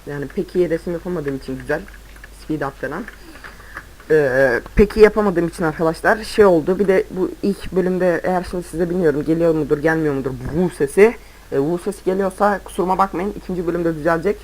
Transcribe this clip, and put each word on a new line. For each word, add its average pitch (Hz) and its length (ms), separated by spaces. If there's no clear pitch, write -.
yani 143 220
pek - 280
iyi 175 140
resim 170 240
yapamadığım 165 440
için 131 220
güzel. 143 220
Speed 156 180
up 139 200
falan. 151 220
Ee, 135 500
pek 208 220
iyi 214 60
yapamadığım 202 440
için 165 160
arkadaşlar 165 600
şey 214 220
oldu. 180 340
Bir 202 80
de 190 220
bu 185 220
ilk 196 280
bölümde 180 520
eğer 185 280
şimdi 175 120
size 170 260
bilmiyorum 165 360
geliyor 165 280
mudur 151 240
gelmiyor 156 360
mudur 135 180
bu 175 140
sesi. 196 480
E, 135 80
bu 165 200
ses 190 260
geliyorsa 190 580
kusuruma 185 340
bakmayın. 190 400
İkinci 175 300
bölümde 170 280
düzelecek. 160 480